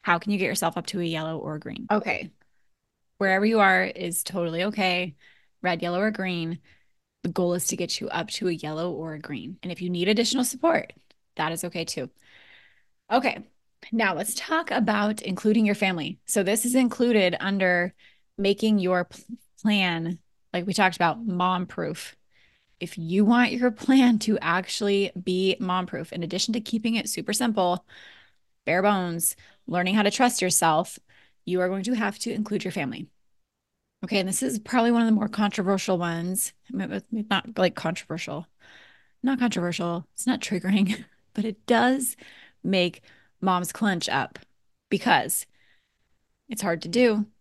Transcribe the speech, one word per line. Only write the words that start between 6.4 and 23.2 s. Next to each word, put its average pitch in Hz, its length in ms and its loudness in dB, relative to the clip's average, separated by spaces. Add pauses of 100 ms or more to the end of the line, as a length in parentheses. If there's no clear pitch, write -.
The 175 80 -4
goal 175 240 0
is 175 140 -2
to 185 80 -4
get - 240 -6
you - 80 -8
up 170 240 -4
to 185 160 -4
a 175 40 0
yellow 156 400 -6
or 160 220 -8
a 151 40 -12
green. 147 440 -12
And 175 100 -8
if 170 80 -10
you 180 80 -6
need 180 200 0
additional 233 360 2
support, - 480 0 (440)
that 160 160 -2
is 170 120 -6
okay 170 220 -6
too. - 240 -8 (1000)
Okay. 247 340 0 (480)
Now 214 220 2
let's 180 200 -4
talk 330 360 -2
about 214 520 0
including 214 440 2
your 202 80 4
family. 175 520 -2
So 202 160 0
this 196 220 0
is 247 100 -2
included 233 680 4
under 185 540 0 (440)
making 202 400 4
your 180 260 2
pl-, - 200 -16 (380)
plan, 180 560 0 (340)
like 180 140 -2
we 202 80 -2
talked 185 220 4
about, 175 280 2
mom 180 420 0
proof. - 500 -8 (640)
If 175 180 -10
you 175 260 2